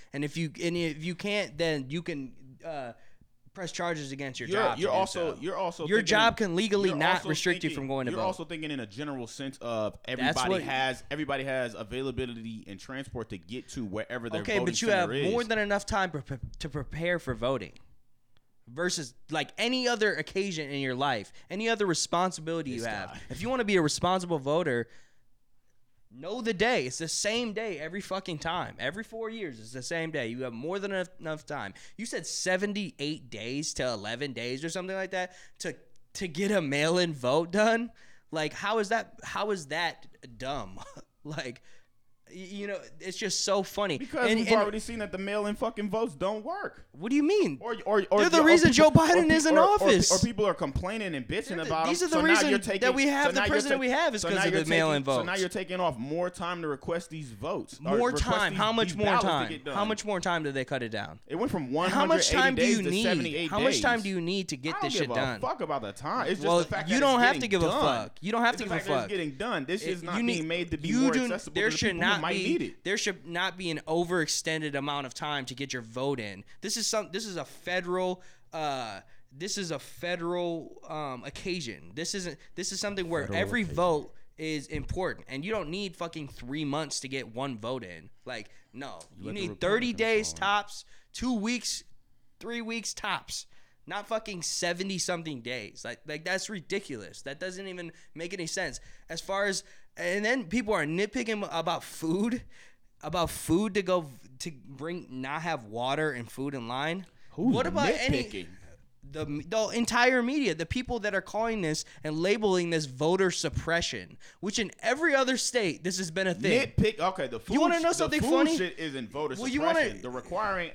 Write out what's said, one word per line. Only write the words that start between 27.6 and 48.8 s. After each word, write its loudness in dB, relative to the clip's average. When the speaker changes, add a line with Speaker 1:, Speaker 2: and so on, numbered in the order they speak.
Speaker 1:
every -6
fucking -6
time. -4
Every -4
four -8
years, -8
it's -16
the -8
same -4
day. -2
You -6
have -6
more -4
than -4
enough, -2
enough -8
time. -6
You -10
said -6
seventy-eight -2
days -4
to -2
eleven -4
days -6
or -4
something -6
like -6
that -4
to, -6
to -6
get 0
a 4
mail-in 2
vote 2
done? 4
Like, -2
how 0
is 0
that, 0
how -2
is -6
that -4
dumb? -6
<laughs> -16
Like, -8
y-, -20
you -8
know, -6
it's -8
just -2
so 4
funny. -2
Speaker 2:
Because 0
Speaker 1:
And, 4
Speaker 2:
we've 2
Speaker 1:
and 8
Speaker 2:
already 0
seen -8
that -6
the -6
mail-in -2
fucking -4
votes -2
don't -2
work. -8
Speaker 1:
What -8
do 4
you 6
mean? 4
Speaker 2:
Or, -6
or, 4
or, 8
Speaker 1:
They're 8
the 8
Speaker 2:
or 10
Speaker 1:
reason 10
Speaker 2:
people, 10